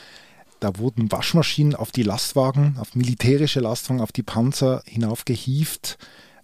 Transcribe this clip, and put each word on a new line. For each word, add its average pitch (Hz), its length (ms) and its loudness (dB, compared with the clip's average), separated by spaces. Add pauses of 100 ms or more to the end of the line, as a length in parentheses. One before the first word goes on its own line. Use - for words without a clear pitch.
(580)
da 98 200 -4
wurden 113 340 -2
Waschmaschinen 147 640 2
auf - 160 -8
die 123 100 2
Lastwagen, 131 800 0
auf - 160 -8
militärische 127 640 2
Lastwagen, 120 400 -2
auf 107 100 -2
die 117 140 -4
Panzer 131 640 0
hinaufgehievt. 120 1080 -4 (480)